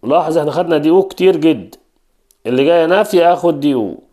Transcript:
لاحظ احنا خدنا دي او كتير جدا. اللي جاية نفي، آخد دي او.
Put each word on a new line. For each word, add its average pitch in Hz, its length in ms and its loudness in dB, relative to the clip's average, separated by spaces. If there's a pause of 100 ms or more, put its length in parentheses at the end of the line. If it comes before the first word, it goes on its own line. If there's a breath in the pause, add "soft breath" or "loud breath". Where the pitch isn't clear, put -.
لاحظ 160 340 0
احنا 151 140 -2
خدنا 170 260 -2
دي 147 120 0
او 190 140 4
كتير 185 340 0
جدا. 147 400 -2 (680)
اللي 127 200 0
جاية 165 200 2
نفي، 185 400 0
آخد 175 340 0
دي 143 140 -2
او. 104 220 -4 (180)